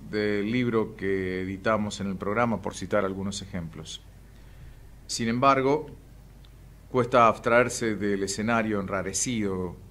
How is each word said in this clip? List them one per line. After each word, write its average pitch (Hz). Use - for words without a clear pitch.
del 104
libro 117
que 95
editamos 101
en 98
el 95
programa, 104
por 95
citar 98
algunos 95
ejemplos. 80
Sin 117
embargo, 135
cuesta 123
abstraerse 117
del 98
escenario 107
enrarecido, 95